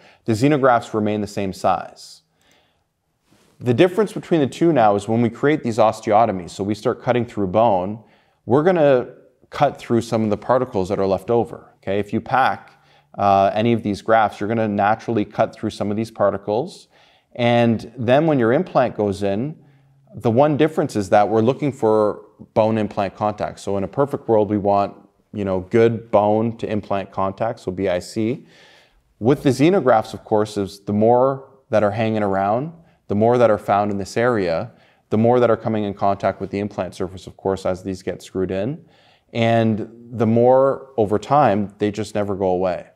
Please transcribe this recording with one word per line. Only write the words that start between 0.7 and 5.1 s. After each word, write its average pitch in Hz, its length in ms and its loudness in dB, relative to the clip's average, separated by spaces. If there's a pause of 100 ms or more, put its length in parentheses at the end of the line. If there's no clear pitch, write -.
remain 107 260 -2
the 101 60 -6
same 98 260 -6
size. - 680 -6 (1400)
The 117 140 0
difference 180 380 2
between 160 280 -2
the 135 60 2
two 165 260 0
now 110 240 4
is 101 100 -4
when 113 140 0